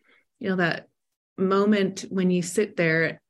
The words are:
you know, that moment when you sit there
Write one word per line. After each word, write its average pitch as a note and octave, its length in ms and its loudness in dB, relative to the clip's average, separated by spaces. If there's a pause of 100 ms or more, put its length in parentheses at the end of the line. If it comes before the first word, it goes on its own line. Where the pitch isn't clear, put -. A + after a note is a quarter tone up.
(400)
you G3 100 -6
know, F#3 80 0
that E3+ 320 -2 (480)
moment G3 720 2
when F#3 200 0
you F3+ 120 2
sit G#3 340 -2
there D#3+ 540 0